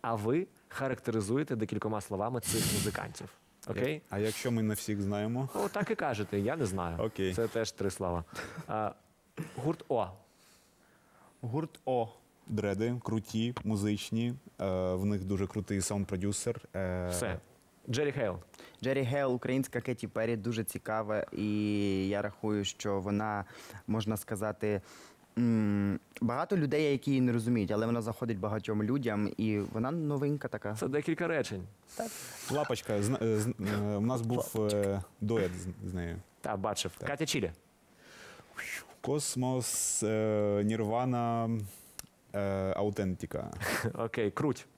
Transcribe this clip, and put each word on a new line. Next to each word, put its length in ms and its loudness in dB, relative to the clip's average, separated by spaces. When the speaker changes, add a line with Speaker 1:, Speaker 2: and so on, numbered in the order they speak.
Speaker 1:
а 120 0
ви 320 2
характеризуєте 880 0
декількома 440 -2
словами 400 -2
цих 340 0
музикантів. 540 -2
Окей? 420 -2
Speaker 2:
А 80 -2
якщо 320 0
ми 120 2
не 120 2
всіх 280 -2
знаємо? 520 0
Speaker 1:
О, 140 0
так 220 -2
і 40 2
кажете, 460 -2
я 160 0
не 100 0
знаю. 320 -2
Speaker 2:
Окей. 360 0
Speaker 1:
Це 140 2
теж 240 -2
три 180 0
слова. 340 -2
А, 240 -2
гурт 320 -4
О. 180 2
Speaker 3:
Гурт 440 -4
О. 240 2
Speaker 2:
Дреди, 480 0
круті, 500 0
музичні, 680 0
е, 340 2
в 100 0
них 200 0
дуже 220 0
крутий 340 -2
саунд-продюсер, 760 -2
е, 340 -2
Speaker 1:
Все. 300 -2
Джері 220 2
Хейл. 240 0
Speaker 3:
Джері 240 2
Хейл, 280 2
українська 460 0
Кеті 280 -4
Перрі, 280 0
дуже 280 0
цікава. 680 -2
І 160 0
я 140 2
рахую, 420 0
що 360 -2
вона, 440 0
можна 300 0
сказати, 640 0
м, 640 4
багато 360 0
людей, 360 4
які 180 0
її 100 6
не 120 6
розуміють, 380 2
але 160 4
вона 160 2
заходить 360 -2
багатьом 440 0
людям, 540 2
і 220 2
вона 320 -2
новинка 580 0
така. 260 -4
Speaker 1:
Це 140 -2
декілька 400 0
речень. 340 0
Speaker 2:
Лапочка, 520 0
зна-, 200 2
е, 140 4
зн-, 560 0
е, 40 2
у 40 2
нас 200 2
був, 320 -2
е, 300 2
дует 340 2
з, 360 -8
з 40 -6
нею. 220 -2
Speaker 1:
Та, 160 -4
бачив. 420 -2
Speaker 2:
Так. 100 -6
Speaker 1:
Катя 180 -2
Чілі. 260 0
Speaker 2:
Космос, 1040 0
е, 600 4
Нірвана, 840 2
е, 420 2
Аутентика. 720 -2
Speaker 1:
<laughs> 200 -2
Окей, 360 0
Круть. 360 0